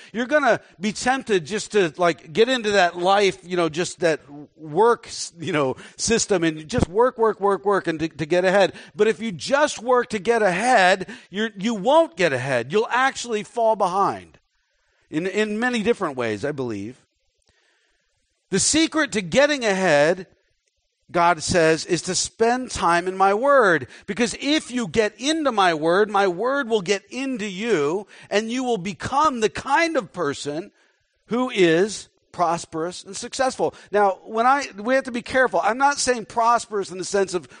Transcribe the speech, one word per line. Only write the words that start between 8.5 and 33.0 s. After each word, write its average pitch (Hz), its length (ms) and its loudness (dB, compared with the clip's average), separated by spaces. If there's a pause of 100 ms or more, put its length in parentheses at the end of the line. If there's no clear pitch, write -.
But 208 140 2
if 214 140 -2
you 226 100 -6
just 233 500 0
work 247 280 0
to 214 100 -4
get 226 220 0
ahead, 196 680 4 (200)
you're, 214 280 -4
you 208 160 -2
won't 277 440 2
get 170 160 2
ahead. 127 400 -2
You'll 226 180 0
actually 240 520 -2
fall 220 340 0
behind." 170 600 -2 (720)
In, 160 160 -4
in 208 320 -2
many 240 260 -2
different 180 340 -2
ways, 107 260 -4
I 139 80 -4
believe. 120 540 -8 (1400)
The 190 100 0
secret 311 540 0
to 208 80 -2
getting 262 420 2
ahead, 185 640 2 (840)
God 170 320 2
says, 160 440 2
is 170 160 -2
to 180 120 -6
spend 240 580 -2
time 175 360 0
in 190 80 -4
my 196 180 4
word. 214 540 4 (180)
Because 208 360 -2
if 294 280 -2
you 233 200 -4
get 208 280 0
into 285 360 -2
my 190 200 2
word, 170 360 2
my 202 180 2
word 240 400 -2
will 220 140 0
get 196 280 -4
into 254 360 -6
you, 190 600 -2 (240)
and 220 220 -2
you 254 140 -4
will 240 120 0
become 240 600 -2
the 214 80 2
kind 320 480 -2
of 175 160 -4
person 143 600 -6 (560)
who 247 240 -2
is 185 580 2 (240)
prosperous 170 720 -4